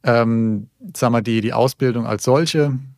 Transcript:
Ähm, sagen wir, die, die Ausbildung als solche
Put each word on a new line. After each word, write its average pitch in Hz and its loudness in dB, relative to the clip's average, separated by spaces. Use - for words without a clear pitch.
Ähm, 113 0
sagen 120 0
wir, 117 2
die, 113 -2
die 113 -4
Ausbildung 120 0
als 107 -4
solche 147 2